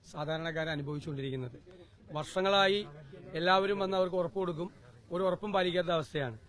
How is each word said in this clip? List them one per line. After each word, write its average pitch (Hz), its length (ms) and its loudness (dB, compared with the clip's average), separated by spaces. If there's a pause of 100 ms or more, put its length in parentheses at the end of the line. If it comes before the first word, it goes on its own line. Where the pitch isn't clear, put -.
(100)
സാധാരണക്കാരെ 160 600 -4
അനുഭവിച്ചുകൊണ്ടിരിക്കുന്നത്. 139 880 -4 (540)
വർഷങ്ങളായി 196 760 2 (460)
എല്ലാവരും 190 460 4
വന്ന് 190 180 0
അവർക്ക് 185 200 2
ഉറപ്പ് 175 200 -2
കൊടുക്കും, 175 340 -2 (400)
ഒരു 175 140 -2
ഉറപ്പും 185 280 0
പാലിക്കാത്ത 180 360 2
അവസ്ഥയാണ്. 143 500 -2 (100)